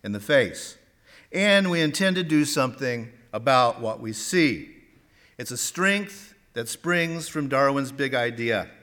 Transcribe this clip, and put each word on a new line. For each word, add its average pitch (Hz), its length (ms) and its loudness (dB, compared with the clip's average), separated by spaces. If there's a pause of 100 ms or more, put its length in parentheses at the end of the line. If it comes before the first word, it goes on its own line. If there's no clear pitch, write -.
in 104 100 -6
the 104 80 -4
face, 123 580 0 (540)
and 196 380 4
we 170 120 2
intend 180 340 0
to 185 60 -2
do 151 240 2
something 123 680 -4 (180)
about 120 520 2
what 113 180 -6
we 110 140 -8
see. 139 600 0 (640)
It's 123 140 -10
a 123 80 -8
strength 196 760 -2 (220)
that - 120 -4
springs 165 640 -2
from 143 220 -4
Darwin's 139 420 2
big 135 220 -4
idea. 117 560 -2 (120)